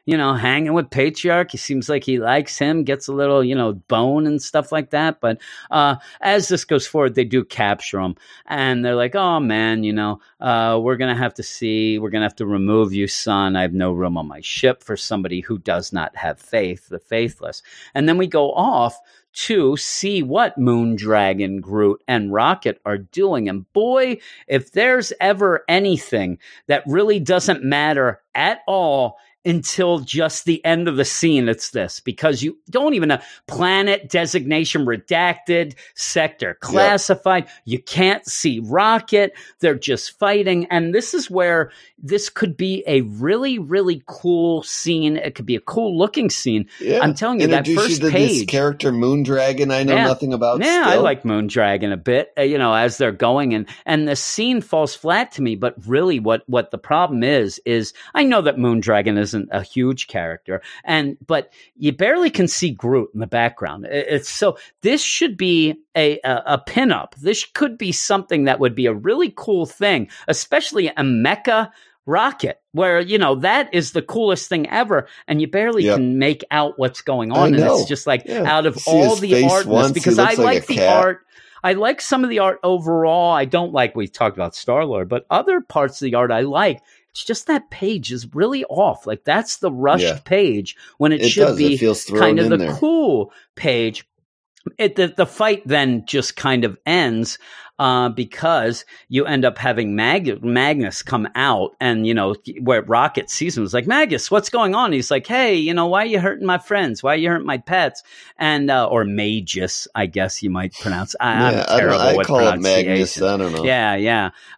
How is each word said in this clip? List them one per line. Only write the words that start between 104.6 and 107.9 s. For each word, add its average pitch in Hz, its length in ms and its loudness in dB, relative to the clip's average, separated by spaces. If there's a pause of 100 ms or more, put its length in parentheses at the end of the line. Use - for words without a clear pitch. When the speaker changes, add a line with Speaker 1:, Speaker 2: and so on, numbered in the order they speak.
Speaker 1:
on?" 233 180 0
He's 127 160 -2
like, 135 160 0
"Hey, 240 300 0
you 160 180 -2
know, 170 140 0
why 190 160 2
are - 20 -2
you 214 140 0
hurting 196 260 -2
my 180 140 0
friends? 175 420 -2
Why 139 120 0
are 156 40 0
you 165 120 0
hurting 160 180 -2
my 139 100 -4
pets?" 165 460 -2 (340)